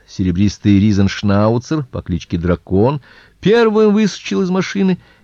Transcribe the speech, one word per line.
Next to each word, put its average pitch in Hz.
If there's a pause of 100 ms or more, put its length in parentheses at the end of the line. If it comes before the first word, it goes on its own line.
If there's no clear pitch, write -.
серебристый 98
ризеншнауцер 107
по -
кличке 90
Дракон, 92 (400)
первым 214
выскочил 196
из 180
машины 185 (260)